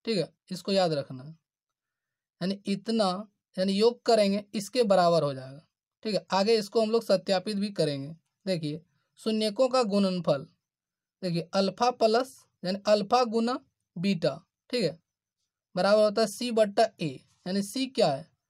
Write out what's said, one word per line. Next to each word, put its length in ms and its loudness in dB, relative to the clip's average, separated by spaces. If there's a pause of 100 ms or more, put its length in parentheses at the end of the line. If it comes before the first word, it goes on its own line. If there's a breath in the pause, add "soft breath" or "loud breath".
ठीक 120 -2
है, 160 -4 (160)
इसको 220 -8
याद 220 2
रखना 300 -8
है। 80 -16 (1080)
यानी 260 -4
इतना, 380 -2 (520)
यानी 160 0
योग 300 2
करेंगे 400 2 (100)
इसके 320 -2
बराबर 380 4
हो 100 -2
जाएगा, 280 -16 (420)
ठीक 120 -4
है। 160 -6
आगे 240 2
इसको 260 0
हम 100 0
लोग 120 2
सत्यापित 540 0
भी 140 -4
करेंगे। 440 -4 (300)
देखिए 360 -4 (380)
शून्यकों 500 0
का 160 2
गुणनफल, 640 0 (760)
देखिए 300 -4
अल्फा 400 0
प्लस 420 0 (280)
यानी 240 -6
अल्फा 380 4
गुना 340 -2 (360)
बीटा, 400 0 (340)
ठीक 140 -2
है, 140 -2 (760)
बराबर 280 4
होता 180 2
है 60 2
सी 240 -8
बट्टा 320 2 (180)
ए, 80 -2 (360)
यानी 180 -2
सी 240 -6
क्या 200 2
है, 200 -4 (220)